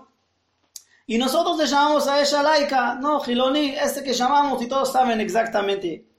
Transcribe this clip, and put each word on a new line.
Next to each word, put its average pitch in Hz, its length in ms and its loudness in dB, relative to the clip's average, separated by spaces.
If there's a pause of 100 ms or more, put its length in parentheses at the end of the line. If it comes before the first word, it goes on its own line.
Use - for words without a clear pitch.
(1080)
Y 220 120 -2
nosotros 330 400 0
le 302 80 0
llamamos 285 420 2
a 285 100 2
ella 285 240 2
laica, 285 520 2
no, 285 260 -2
Giloni, 262 540 0
este 277 280 -2
que 262 120 -4
llamamos 269 480 0
y 233 60 -6
todos 269 220 -2
saben 240 300 2
exactamente. 196 840 -2 (120)